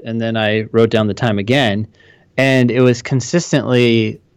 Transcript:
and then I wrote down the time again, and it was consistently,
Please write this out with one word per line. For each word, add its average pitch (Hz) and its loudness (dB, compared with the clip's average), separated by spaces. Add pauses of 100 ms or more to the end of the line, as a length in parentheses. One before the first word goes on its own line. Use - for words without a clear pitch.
and 113 -6
then 113 -4
I 110 0
wrote 113 4
down 110 0
the 98 -4
time 107 -2
again, 110 0 (480)
and 131 2
it 120 0
was 123 2
consistently, 123 0 (160)